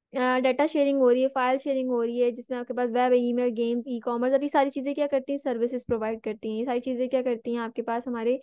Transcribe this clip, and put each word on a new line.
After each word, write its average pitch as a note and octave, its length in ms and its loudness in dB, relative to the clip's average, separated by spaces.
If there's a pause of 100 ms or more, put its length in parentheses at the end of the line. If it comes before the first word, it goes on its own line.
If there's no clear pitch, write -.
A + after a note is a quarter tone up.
(180)
अ, B3+ 220 2
डेटा C4 280 2
शेयरिंग C#4+ 320 2
हो B3 100 6
रही B3+ 120 4
है, C4 60 4
फाइल C4 300 0
शेयरिंग C4 320 -2
हो A#3+ 140 0
रही A#3+ 160 -2
है, A#3+ 120 2
जिसमें A#3+ 260 -8
आपके B3 160 -8
पास B3 180 -2
वेब, B3 220 4
ईमेल, B3 360 2
गेम्स, A#3 380 -2
ई-कॉमर्स, A#3+ 460 -2
अभी C#4+ 160 2
सारी C#4+ 200 2
चीज़ें C#4 260 -4
क्या D4 120 -2
करती C#4 240 -2
हैं, C#4 80 -2
सर्विसेज A#3+ 460 -4
प्रोवाइड A3+ 360 -4
करती G#3+ 280 -8
हैं। G#3+ 80 -4
ये A#3+ 80 -4
सारी B3 140 -2
चीज़ें B3 300 -4
क्या B3+ 120 0
करती A#3 320 -4
हैं, A#3+ 80 -4
आपके A#3 200 -6
पास A#3 260 -4
हमारे, A#3+ 360 -2